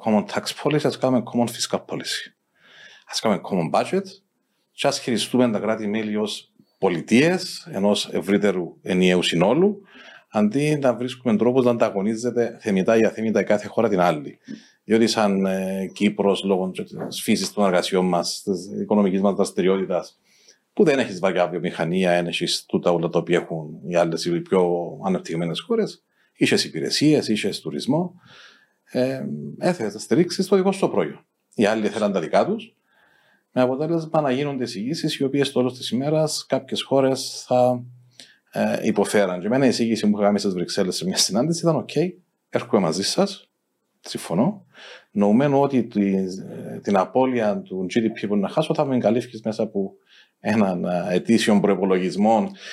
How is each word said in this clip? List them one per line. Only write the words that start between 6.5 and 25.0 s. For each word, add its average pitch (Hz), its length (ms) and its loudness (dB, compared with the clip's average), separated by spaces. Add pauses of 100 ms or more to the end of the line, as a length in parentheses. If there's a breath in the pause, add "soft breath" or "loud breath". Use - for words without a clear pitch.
πολιτείες 127 920 0
ενός 101 420 0
ευρύτερου 92 680 0
ενιαίου 92 400 4
συνόλου, 127 600 2 (480 loud breath)
αντί 135 480 2
να 131 160 2
βρίσκουμε 120 420 -2
τρόπους 123 280 4
να 123 60 6
ανταγωνίζεται 113 880 0
θεμητά 98 360 2
ή 113 80 6
αθέμητα 107 360 0
η 92 40 0
κάθε 104 220 0
χώρα 113 220 0
την 98 120 2
άλλη». 76 380 0 (500 loud breath)
Διότι 113 180 4
σαν, 101 400 2
ε, 95 460 -4
Κύπρος, 101 520 2
λόγω 95 260 0
και - 120 -10
της - 400 -10
φύσης 95 300 0
των 104 120 0
εργασιών 92 420 2
μας, 85 380 -2
της 95 260 -4 (100)
οικονομικής 101 400 2
μας 98 140 2
δραστηριότητας, 92 840 -2 (520 soft breath)
που 214 120 4
δεν 139 140 4
έχεις 107 200 -4
βαριά 87 300 2
βιομηχανία, 87 600 -2
δεν 87 160 2
έχεις - 380 -4
τούτα 87 260 0
όλα 85 180 0
τα 87 100 0
οποία 85 180 0
έχουν 80 500 -6
οι 87 100 -4
άλλες, 82 280 0
οι 85 160 -2
πιο 87 480 0 (160)